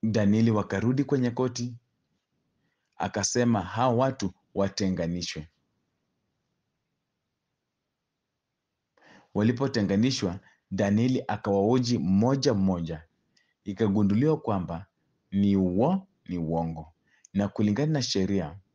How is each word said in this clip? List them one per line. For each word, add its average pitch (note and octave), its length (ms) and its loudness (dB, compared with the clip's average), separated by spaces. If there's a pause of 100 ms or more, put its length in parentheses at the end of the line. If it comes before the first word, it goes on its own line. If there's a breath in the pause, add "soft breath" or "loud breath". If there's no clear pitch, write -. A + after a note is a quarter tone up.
Danieli A2 480 4
wakarudi G#2+ 520 0
kwenye C3 280 0
koti, B2 440 -4 (1200)
akasema G#2+ 640 0
hao A2+ 360 0
watu C3 360 -2 (220)
watenganishwe. F2 920 -4 (3750 soft breath)
Walipotenganishwa, A2 1040 0 (320 soft breath)
Danieli G#2+ 560 0
akawahoji G#2+ 680 0
mmoja A#2+ 560 2
mmoja. E2+ 500 -2 (600)
Ikagunduliwa G#2 760 2
kwamba F#2+ 440 -4 (460)
ni G2+ 240 2
uo-, G#2 520 2 (180)
ni F2 120 -8
uongo. E2 560 -4 (400 soft breath)
Na G2+ 140 0
kulingana G#2+ 460 0
na C#3+ 80 0
sheria F#2+ 580 -2 (160)